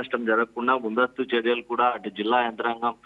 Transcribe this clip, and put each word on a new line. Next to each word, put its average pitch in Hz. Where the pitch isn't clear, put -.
నష్టం 120
జరగకుండా 117
ముందస్తు 123
చర్యలు 120
కూడా 120
అటు 107
జిల్లా 110
యంత్రాంగం 117